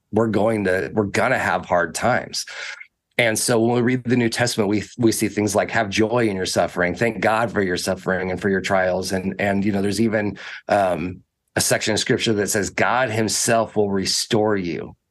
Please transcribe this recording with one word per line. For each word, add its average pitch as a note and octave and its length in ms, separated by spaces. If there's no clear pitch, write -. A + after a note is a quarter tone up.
we're A2+ 160
going G#2+ 360
to, F#2 300
we're G#2+ 120
gonna G#2+ 320
have F2+ 280
hard F2 280
times. - 520
And A2 200
so A#2+ 220
when A#2+ 160
we B2 60
read B2+ 240
the A#2 100
New A#2+ 140
Testament, A2+ 400
we, G#2 140
we A#2 140
see G#2+ 160
things G#2 280
like, F#2 160
"Have A2+ 180
joy A2 400
in G2 80
your F#2 80
suffering. F2 500
Thank G#2+ 240
God A2 320
for G2+ 100
your F2+ 160
suffering F#2 540
and F2+ 80
for G#2 100
your F#2+ 120
trials." F#2 500
And, F#2+ 280
and, G2 260
you G#2+ 80
know, G2 80
there's G2+ 180
even, G#2 380
um, F2+ 520
a A2+ 60
section A2+ 340
of G2+ 40
scripture A#2 340
that G2+ 160
says, F#2+ 200
"God A2+ 400
himself A2 640
will G#2 140
restore G#2 680
you." F2 400